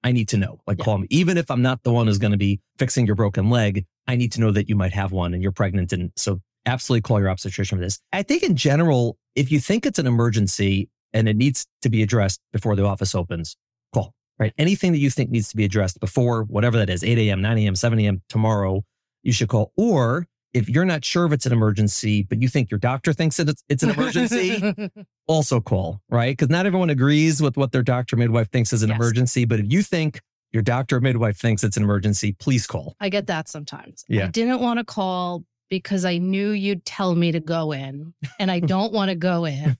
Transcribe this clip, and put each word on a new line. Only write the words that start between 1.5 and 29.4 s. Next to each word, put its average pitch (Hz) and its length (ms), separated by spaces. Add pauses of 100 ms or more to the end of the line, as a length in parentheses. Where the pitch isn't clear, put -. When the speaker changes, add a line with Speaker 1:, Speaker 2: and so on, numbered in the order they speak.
Speaker 1:
I'm 123 120
not 127 220
the 120 80
one 117 140
who's 101 120
gonna 104 200
be 98 220 (180)
fixing 123 280
your 104 100
broken 101 340
leg, 104 360 (200)
I 123 100
need 123 160
to 113 80
know 107 100
that 101 180
you 113 80
might 92 160
have 98 200
one 87 220
and 90 80
you're 98 100
pregnant. 92 400
And 90 240
so 95 240 (260)
absolutely 123 360
call 110 180
your 95 100
obstetrician 92 480
for 87 60
this. 98 140 (140)
I 196 100
think 302 200
in 220 140
general, 139 600 (180)
if 135 160
you 147 100
think 220 260
it's 240 120
an 139 80
emergency 104 840 (240)
and 110 140
it 107 80
needs 131 300 (160)
to 135 80
be 110 120
addressed 101 380 (120)
before 104 240
the 98 80
office 98 300
opens, 85 420 (360)
call, - 220 (240)
right? 110 180
Anything 180 360
that 156 60
you 139 120
think 123 200
needs 117 200
to - 60
be 104 80
addressed 95 360
before, 117 440
whatever 113 340
that 101 120
is, 90 140
eight 117 140
A 107 120
M, 95 120
nine 110 160
A 107 80
M, 95 80
seven 113 260
A 104 60
M 98 240
tomorrow, 104 540 (380)
you 127 100
should 107 160
call. 104 280
Or 170 500 (260)
if 117 160
you're 156 160
not 160 200
sure 175 220
if 151 60
it's 139 140
an 123 60
emergency, 107 720
but 107 200
you 127 60
think 123 220
your 107 80
doctor 127 340
thinks 156 240
that 151 120
it's, - 200
it's 139 140
an 233 80
emergency, 214 840 (340)
Speaker 2:
<laughs> - 180
Speaker 1:
also 147 340
call, 92 400 (100)
right? 120 260
'Cause 139 120
not 175 180
everyone 180 240
agrees 147 500
with 143 160
what 139 160
their 131 100
doctor 123 340
midwife 117 340
thinks 120 220
is 110 100
an 110 80
Speaker 2:
Yes. 107 80
Speaker 1:
emergency. 120 460